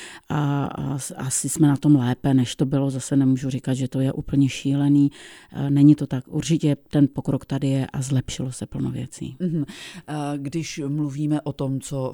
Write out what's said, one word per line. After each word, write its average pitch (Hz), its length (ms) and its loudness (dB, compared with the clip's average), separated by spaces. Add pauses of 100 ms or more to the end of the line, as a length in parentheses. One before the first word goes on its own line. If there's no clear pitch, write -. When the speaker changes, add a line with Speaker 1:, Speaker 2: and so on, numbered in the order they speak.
(300)
Speaker 1:
a, 143 360 -2
a 139 340 -6
s-, 151 180 -10
asi 131 320 -6
jsme 156 180 4
na 143 100 4
tom 147 180 6
lépe, 127 380 2
než 127 220 2
to 151 100 0
bylo. 139 240 0
Zase 131 260 -4
nemůžu 131 340 2
říkat, 131 240 -2
že 127 140 -2
to 131 120 -4
je 131 140 0
úplně 139 360 0
šílený. 143 600 2 (420)
Eh, 139 160 -4
není 143 260 8
to 151 120 -2
tak. 127 200 -4
Určitě 147 500 0 (120)
ten 143 240 6
pokrok - 340 -4
tady 139 200 -2
je 135 260 0
a 139 80 -4
zlepšilo 131 500 -4
se - 140 -10
plno 139 260 -6
věcí. 127 480 -12
Speaker 2:
Mhm. 165 240 -2 (440)
Eh, 147 60 -10 (240)
když 143 500 -8
mluvíme 147 540 -2
o - 120 -6
tom, 135 260 -4
co 131 340 -6